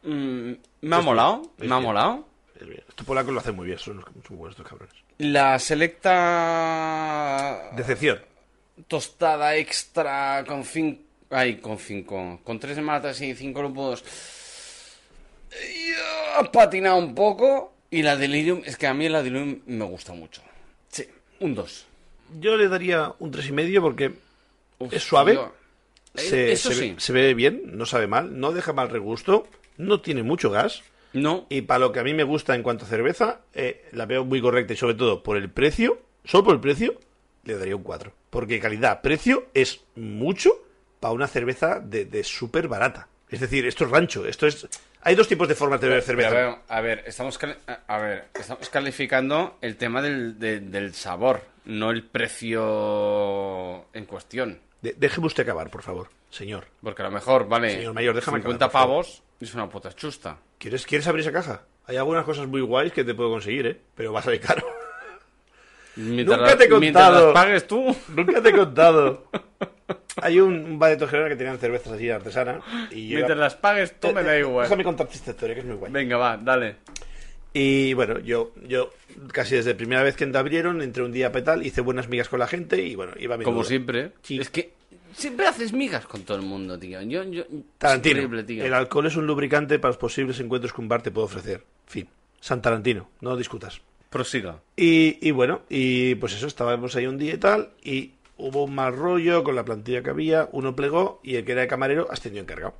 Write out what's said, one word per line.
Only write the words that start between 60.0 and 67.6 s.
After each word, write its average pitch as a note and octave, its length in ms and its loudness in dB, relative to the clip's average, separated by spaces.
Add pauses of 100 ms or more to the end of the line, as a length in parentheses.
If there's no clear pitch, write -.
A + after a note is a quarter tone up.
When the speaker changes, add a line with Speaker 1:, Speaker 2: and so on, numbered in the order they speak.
Speaker 2:
¿Quieres, B2+ 260 -8
quieres D3 220 -2
abrir D#3+ 160 0
esa D3+ 100 -4
caja? D3 300 -4 (240)
Hay B2+ 100 -6
algunas D#3 280 0
cosas C#3+ 240 -4
muy C3+ 120 -2
guays B2+ 320 0
que C#3 120 0
te A#2 100 -2
puedo A#2 160 0
conseguir, A2+ 360 -4
¿eh? - 140 -6 (140)
Pero A2 180 -8
va G#2+ 80 -2
a - 40 -12
salir A#2+ 160 0
caro. - 260 0 (640)
<laughs> - 640 -20
Speaker 1:
Mientras A2+ 420 2
Speaker 2:
Nunca B2 140 8
Speaker 1:
la-, - 60 8
Speaker 2:
te A#3+ 60 12
he G#3+ 140 8
Speaker 1:
mientras D#3 300 10
Speaker 2:
contado. F3 180 10
Speaker 1:
las D3+ 80 8
pagues F#3+ 320 6